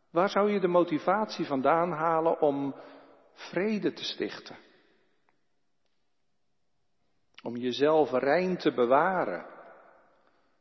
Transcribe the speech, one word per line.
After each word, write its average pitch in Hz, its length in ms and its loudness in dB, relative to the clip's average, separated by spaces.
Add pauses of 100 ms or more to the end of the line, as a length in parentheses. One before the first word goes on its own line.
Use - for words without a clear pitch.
(120)
Waar 180 180 2
zou 208 220 2
je 202 80 0
de 185 80 0
motivatie 175 800 0
vandaan 147 460 0
halen 160 500 0
om 139 340 0 (580)
vrede 180 600 -4
te - 100 -16
stichten? - 540 -10 (2750)
Om 117 140 -8
jezelf 135 540 2
rein 160 460 0
te 156 160 0
bewaren? 127 720 2 (1160)